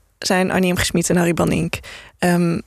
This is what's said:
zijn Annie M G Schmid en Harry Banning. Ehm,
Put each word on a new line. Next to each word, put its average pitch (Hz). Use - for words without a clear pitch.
zijn 185
Annie 185
M 175
G -
Schmid -
en 175
Harry 170
Banning. 165
Ehm, 175